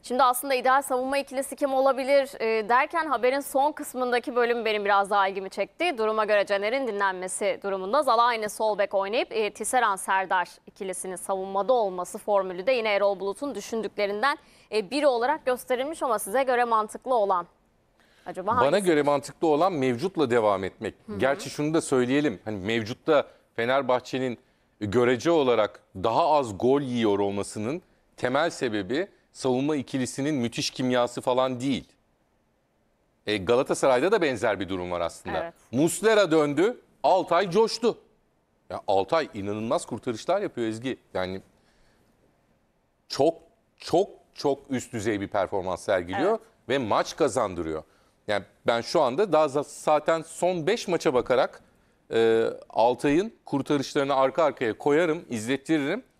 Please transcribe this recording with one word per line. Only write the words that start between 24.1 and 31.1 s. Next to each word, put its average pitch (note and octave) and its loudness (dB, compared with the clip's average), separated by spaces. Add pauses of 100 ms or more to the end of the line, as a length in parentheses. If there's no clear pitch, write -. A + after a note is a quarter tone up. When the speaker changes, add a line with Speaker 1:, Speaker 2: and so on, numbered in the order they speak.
Speaker 2:
görece A#2+ 2
olarak B2 2 (160)
daha A#2 2
az B2+ 2
gol B2+ 4
yiyor A#2 0
olmasının G2+ -4 (340)
temel C#3 0
sebebi A#2+ -4 (240)
savunma C3+ -2
ikilisinin C3+ -4
müthiş A#2+ -4
kimyası B2 -2